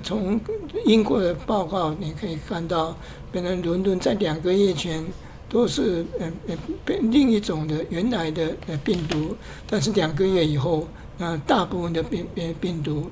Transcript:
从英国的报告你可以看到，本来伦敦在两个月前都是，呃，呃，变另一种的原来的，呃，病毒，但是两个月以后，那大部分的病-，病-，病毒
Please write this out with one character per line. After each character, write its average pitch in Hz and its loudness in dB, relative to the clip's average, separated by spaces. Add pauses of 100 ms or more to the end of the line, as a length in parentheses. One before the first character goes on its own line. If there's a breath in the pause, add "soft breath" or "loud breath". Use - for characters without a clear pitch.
从 214 0 (460)
英 220 8
国 220 2
的 175 2
报 196 0
告 160 0
你 156 -4
可 - -6
以 165 -4 (120)
看 170 -4
到， 165 0 (340 loud breath)
本 180 -2
来 180 0
伦 175 0
敦 190 2
在 254 4
两 165 0
个 180 2
月 196 6
前 160 -4 (420 loud breath)
都 233 4
是， 185 0 (140)
呃， 175 -4 (220)
呃， 170 -4 (280)
变 - -2 (140)
另 262 6
一 220 6
种 156 -2
的 151 -2
原 185 0
来 170 0
的， 160 -2 (100)
呃， 160 -4
病 175 0
毒， 156 -2 (340 loud breath)
但 214 2
是 208 2
两 160 4
个 190 4
月 185 4
以 151 2
后， 156 0 (300 loud breath)
那 170 -2
大 185 2
部 180 -4
分 170 -2
的 165 0
病-， 170 -4
病-， 165 -4
病 170 -2
毒 147 -2